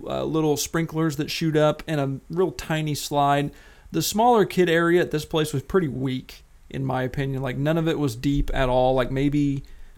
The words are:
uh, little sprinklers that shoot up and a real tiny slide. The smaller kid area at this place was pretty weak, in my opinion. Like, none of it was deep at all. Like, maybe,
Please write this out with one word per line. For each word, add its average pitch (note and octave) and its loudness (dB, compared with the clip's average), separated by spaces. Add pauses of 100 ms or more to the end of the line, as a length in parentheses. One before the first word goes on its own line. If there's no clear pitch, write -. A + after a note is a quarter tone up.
uh, C3+ -2
little D3+ 2
sprinklers D#3+ -2
that D3 -4
shoot D#3+ -2
up D3+ 2
and D#3 -2
a C3+ -6
real F3 0
tiny D#3 -4
slide. C#3+ 2 (420)
The D#3+ -2
smaller A3 4
kid F3+ 2
area E3+ 4
at - -2
this D3+ -4
place D#3 -2
was C3+ -2
pretty F#3 0
weak, C3 -6 (260)
in C3+ -6
my C3 -2
opinion. C3+ -4
Like, C3 -6
none D3+ 0
of D#3+ 0
it D#3 0
was C3+ -2
deep C#3+ 0
at C3 2
all. B2+ 4
Like, B2+ 0
maybe, C#3 0 (340)